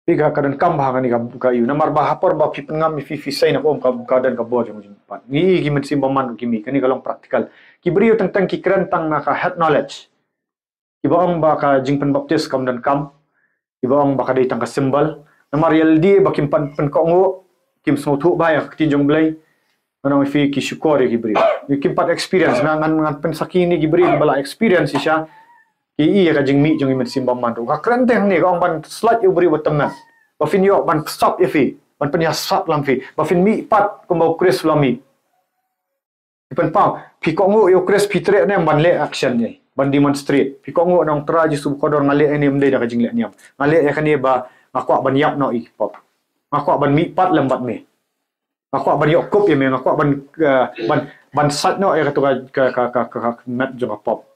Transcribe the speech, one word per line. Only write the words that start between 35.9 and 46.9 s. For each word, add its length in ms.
Di 60
pen 160
pau, 260
pi 160
ko 80
ngo 240
yo 160
Chris 220
pi 180
trek 220
ni 100
ban 240
le 160
action 400
ni. 240
Ban 160
demonstrate. 720
Pi 100
ko 80
ngo 240
nong 220
tra 180
Jisu 320
ko 120
dor 120
ngale 240
ni 100
mdei 220
da 80
ka 100
jing 160
le 80
ni 80
am. 140
Ngale 260
ya 80
kan 80
ni 160
ba 320
ngaku 300
ban 120
yap 220
no 140
i 160
pop. 180
Ngaku 280
ban 160